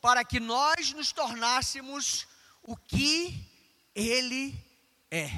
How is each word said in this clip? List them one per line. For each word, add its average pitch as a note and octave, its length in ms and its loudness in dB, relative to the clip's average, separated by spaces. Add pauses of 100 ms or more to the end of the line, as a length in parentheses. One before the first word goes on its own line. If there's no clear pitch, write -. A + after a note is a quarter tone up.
para A#3+ 240 6
que B3 140 0
nós C4+ 540 2
nos D4 200 -2
tornássemos C4 1120 -2 (360)
o A3+ 140 -10
que E4 760 0 (420)
ele B3+ 600 0 (540)
é. D#3 280 -4